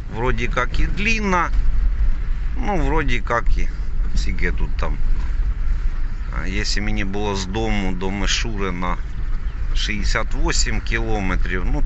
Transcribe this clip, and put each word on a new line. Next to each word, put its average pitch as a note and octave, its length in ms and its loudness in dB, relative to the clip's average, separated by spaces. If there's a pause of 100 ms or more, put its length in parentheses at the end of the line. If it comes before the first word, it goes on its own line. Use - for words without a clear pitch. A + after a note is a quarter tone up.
(140)
вроді A#2 420 0
як B2 240 0
і - 60 6
длінна. G3+ 640 0 (1040)
Ну, - 200 0
вроді C#3 540 2
як A#2 140 0 (140)
і, - 100 2 (480)
скільки - 360 2
тут - 240 0
там. E2 200 0 (1500)
А, D#2+ 40 -2
якщо G2+ 360 -2
мені G#2 220 0
було G2 320 -2
з F#2+ 100 -4
дому G#2+ 460 -2
до F#2 180 -2
Мишурина F#2+ 840 -2 (800)
шістдесят G#2 600 0
вісім A#2+ 460 0
кілометрів, G2 920 0
ну D3 140 2